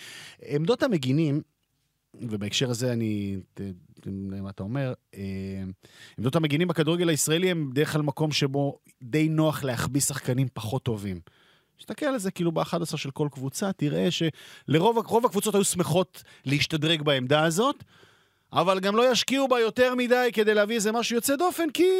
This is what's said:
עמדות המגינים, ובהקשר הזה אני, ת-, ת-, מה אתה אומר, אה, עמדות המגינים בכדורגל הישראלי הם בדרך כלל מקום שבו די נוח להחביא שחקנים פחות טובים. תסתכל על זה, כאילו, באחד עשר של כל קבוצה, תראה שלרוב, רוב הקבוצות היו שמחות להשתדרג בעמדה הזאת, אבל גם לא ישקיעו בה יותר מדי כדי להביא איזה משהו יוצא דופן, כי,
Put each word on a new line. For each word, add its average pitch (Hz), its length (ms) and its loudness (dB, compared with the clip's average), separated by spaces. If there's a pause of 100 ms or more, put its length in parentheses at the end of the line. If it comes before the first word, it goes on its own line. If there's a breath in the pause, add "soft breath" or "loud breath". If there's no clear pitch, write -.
(480 loud breath)
עמדות 170 360 0
המגינים, 151 580 2 (800)
ובהקשר 107 480 -2
הזה 123 240 -2
אני, 104 440 -2 (160)
ת-, - 80 -14 (400)
ת-, - 60 -12 (340)
מה 98 80 -10
אתה 95 140 -10
אומר, 127 300 -4 (220)
אה, 98 60 -12 (960 loud breath)
עמדות 120 180 -2
המגינים 160 320 2
בכדורגל 170 420 0
הישראלי 165 420 2
הם 156 180 -2
בדרך 143 240 0
כלל 156 80 0
מקום 147 300 -2
שבו 139 480 -2 (240)
די 151 260 2
נוח 156 340 2
להחביא 131 380 0
שחקנים 131 520 0
פחות 123 300 -4
טובים. 101 360 -4 (600 soft breath)
תסתכל - 260 -8
על 269 120 0
זה, 190 140 -2
כאילו, 170 200 0
באחד 160 300 -2
עשר 156 160 -6
של 139 140 -8
כל 151 200 -2
קבוצה, 139 400 -6
תראה 160 400 0
שלרוב, 165 880 0 (100)
רוב 233 180 2
הקבוצות 202 300 0
היו 202 80 4
שמחות 175 600 0 (220 loud breath)
להשתדרג 151 560 0
בעמדה 143 420 4
הזאת, 208 400 0 (680 soft breath)
אבל 190 260 2
גם 202 160 0
לא 247 160 4
ישקיעו 269 360 0
בה 247 120 2
יותר 247 360 2
מדי 247 380 2
כדי 214 200 2
להביא 208 220 2
איזה 220 160 0
משהו 226 240 0
יוצא 269 200 2
דופן, 339 380 0
כי, 320 100 2 (160)